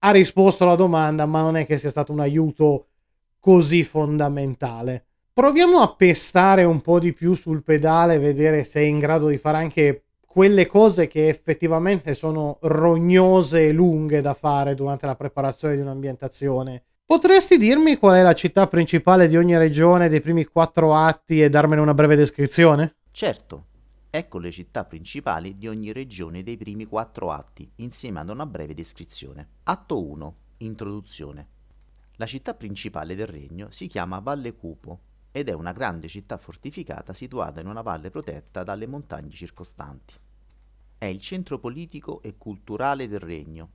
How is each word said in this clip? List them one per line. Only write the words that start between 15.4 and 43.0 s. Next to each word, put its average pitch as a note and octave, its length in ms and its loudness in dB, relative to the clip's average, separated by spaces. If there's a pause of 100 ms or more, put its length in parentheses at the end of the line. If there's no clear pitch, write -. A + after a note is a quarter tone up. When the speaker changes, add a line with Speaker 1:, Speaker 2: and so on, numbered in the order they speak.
Speaker 1:
di C#3 40 -4
un'ambientazione. C3+ 1000 -8 (220)
Potresti F#4 520 6
dirmi C#4 420 4
qual F#3+ 180 6
è F#3 60 8
la F3+ 120 8
città F#3 320 0
principale E3+ 600 2
di D#3 80 2
ogni E3+ 200 4
regione E3 520 4
dei D3+ 120 2
primi D#3+ 240 -2
quattro D#3+ 480 0
atti D#3 480 0
e D3+ 80 6
darmene D3 340 2
una D3+ 120 2
breve D3+ 220 4
descrizione? D3 800 2 (160)
Speaker 2:
Certo. - 540 -8 (440)
Ecco D#3+ 280 -10
le F2 120 -10
città F2+ 360 -12
principali F2 680 -12
di G#2 120 -16
ogni A2 240 -14
regione F#2 500 -16
dei A#2 140 -14
primi G#2+ 280 -14
quattro G#2+ 460 -10
atti, D2 460 -16
insieme A#2 420 -14
ad D#2+ 120 -14
una C3+ 160 -14
breve D#2 280 -14
descrizione. D2+ 760 -18 (140)
Atto E3+ 420 -8
uno, A2 300 -16 (240)
introduzione. G2+ 880 -16 (680)
La A2+ 100 -12
città A#2+ 280 -14
principale F#2+ 600 -14
del G2+ 140 -12
regno D#2+ 420 -20
si - 160 -18
chiama F#2 320 -12
Valle B2 360 -12
Cupo F2 460 -20 (300)
ed C3+ 200 -12
è - 20 -8
una E2+ 200 -12
grande F2 360 -12
città G2 300 -18
fortificata - 720 -20
situata G2 480 -14
in E2 60 -16
una A2 160 -16
valle F2 280 -14
protetta - 540 -16
dalle G2+ 220 -14
montagne A#2 440 -18
circostanti. - 840 -20 (840)
È - 80 -18
il G2 160 -12
centro F#3 400 -14
politico D3 600 -16
e G#2+ 160 -20
culturale A#2+ 680 -10